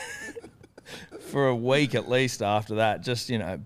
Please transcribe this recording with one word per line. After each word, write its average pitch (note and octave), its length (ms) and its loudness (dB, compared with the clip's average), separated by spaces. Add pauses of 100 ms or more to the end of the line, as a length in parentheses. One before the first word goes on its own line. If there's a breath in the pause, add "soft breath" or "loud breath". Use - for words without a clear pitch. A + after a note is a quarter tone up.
(1300 loud breath)
for C#3 180 4
a B2+ 60 4
week B2+ 400 2
at A2+ 140 0
least B2 340 2
after G#2+ 340 2
that, G#2 260 2
just, A#2+ 260 -4
you A#2+ 100 0
know, F#2 280 -2